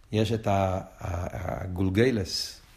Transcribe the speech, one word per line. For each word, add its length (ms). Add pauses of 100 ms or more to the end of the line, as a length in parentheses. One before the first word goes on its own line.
(120)
יש 200
את 160
ה-, 320 (200)
ה-, 640
הגולגלס, 960 (180)